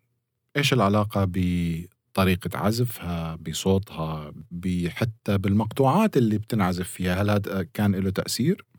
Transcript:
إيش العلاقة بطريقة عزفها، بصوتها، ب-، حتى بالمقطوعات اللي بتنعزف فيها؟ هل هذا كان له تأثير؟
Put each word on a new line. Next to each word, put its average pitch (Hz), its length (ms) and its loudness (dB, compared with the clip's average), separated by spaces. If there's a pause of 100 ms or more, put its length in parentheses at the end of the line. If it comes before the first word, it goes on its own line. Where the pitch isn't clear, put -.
(560)
إيش 143 160 2
العلاقة 104 560 2
بطريقة 87 1300 0
عزفها، 87 800 -2
بصوتها، 80 960 -2 (180)
ب-، 87 380 -2
حتى 110 500 -2
بالمقطوعات 113 760 2
اللي 107 220 2
بتنعزف 92 500 -2
فيها؟ 90 340 -2
هل 104 80 2
هذا 98 320 0 (120)
كان 101 200 2
له 95 160 0
تأثير؟ 120 540 -2 (140)